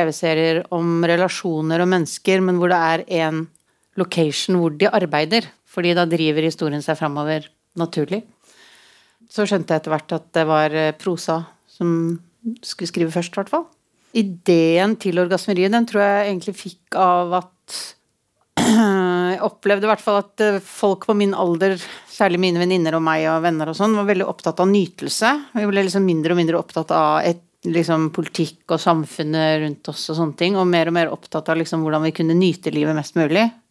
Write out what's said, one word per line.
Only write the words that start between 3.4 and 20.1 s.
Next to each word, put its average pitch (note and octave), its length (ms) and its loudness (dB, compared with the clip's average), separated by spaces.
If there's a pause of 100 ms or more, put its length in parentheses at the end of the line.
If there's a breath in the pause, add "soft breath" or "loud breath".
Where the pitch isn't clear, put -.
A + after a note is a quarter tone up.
location F3 640 0
hvor E3 180 0
de F3 140 2
arbeider, E3 560 0 (240)
fordi F3 240 0
da F3 100 2
driver D#3+ 380 0
historien D#3 400 -2
seg D3+ 160 -2
fremover D3+ 480 -4 (320)
naturlig. E3+ 460 -4 (1040 soft breath)
Så G#3 160 -2
skjønte F#3+ 280 0
jeg D#3 80 0
etter D#3 120 -4
hvert D#3+ 240 -4
at - 160 -18
det D#3+ 120 2
var, D#3 280 2
eh, D#3 180 0
prosa E3 520 -4 (260)
som E3+ 500 -2 (420)
skulle - 280 -10
skrive E3 240 -2
først, F3 160 -2
i - 100 -6
hvert G3 140 -4
fall. E4 120 -2 (460)
Ideen F3+ 840 2
til F3+ 240 0
orgasmeriet, F3+ 480 0
den A#3 160 2
tror G#3 160 0
jeg G3+ 240 2
egentlig F#3+ 320 -6
fikk - 400 -10
av F3+ 340 2
at - 460 -6 (800)
<clears throat> - 0 -
jeg F#3+ 840 2
opplevde G3+ 460 0
i A3 80 4
hvert G#3 80 -2
fall G#3 160 2